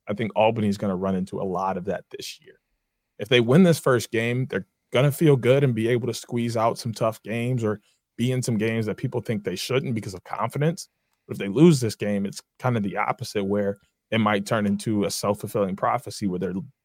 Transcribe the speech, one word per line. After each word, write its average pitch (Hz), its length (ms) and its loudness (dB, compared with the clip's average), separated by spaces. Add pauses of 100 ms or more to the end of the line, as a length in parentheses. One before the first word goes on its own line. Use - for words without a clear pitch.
I 104 80 -4
think 110 200 -4
Albany's 110 420 2
gonna 101 180 -2
run 95 180 -2
into 95 260 -4
a 98 40 -4
lot 95 340 -2
of 90 80 -8
that 95 240 -6
this - 320 -14
year. - 180 -20 (600)
If 107 100 -8
they 123 120 6
win 127 200 6
this 170 160 6
first 123 340 2
game, 120 360 -2
they're - 180 -4 (260)
gonna 135 200 4
feel 147 240 4
good 127 280 4
and 127 120 2
be 110 120 0
able 120 200 0
to 113 80 -4
squeeze 117 420 -4
out 113 220 0
some 113 140 -6
tough 110 280 -2
games 117 420 -2
or 104 160 -2 (380)
be 123 140 0
in 127 100 -2
some 120 160 -2
games 113 300 -2
that 110 100 -6
people 123 240 -6
think 107 220 -6
they 92 120 -6
shouldn't 131 380 -4
because 98 220 -6
of 90 80 -16
confidence. 143 640 -4 (380)
But - 80 -10
if - 20 -8
they 101 100 -4
lose 139 320 6
this 113 160 -2
game, 101 300 -2
it's - 160 -10 (160)
kind 123 180 -2
of 110 60 0
the 95 160 -4
opposite, 107 460 -4
where 101 340 -2 (320)
it 110 80 0
might 104 300 2
turn 110 180 0
into 101 400 0
a - 60 -2
self-fulfilling 101 640 -2
prophecy 113 520 -4
where 90 120 -2
they're 92 140 -4 (320)